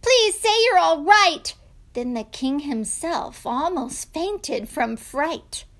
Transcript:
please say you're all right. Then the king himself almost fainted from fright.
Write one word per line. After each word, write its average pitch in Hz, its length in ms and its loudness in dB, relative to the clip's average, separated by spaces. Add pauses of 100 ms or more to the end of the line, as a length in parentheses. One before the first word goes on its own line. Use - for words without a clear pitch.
please 466 380 2
say 453 260 2
you're 466 140 4
all 330 240 4
right. 381 500 4 (400)
Then 247 200 -4
the 226 100 -4
king 262 360 -4
himself 277 880 -6
almost 269 680 -4
fainted 320 560 -6
from 233 260 -2
fright. 277 720 -6 (140)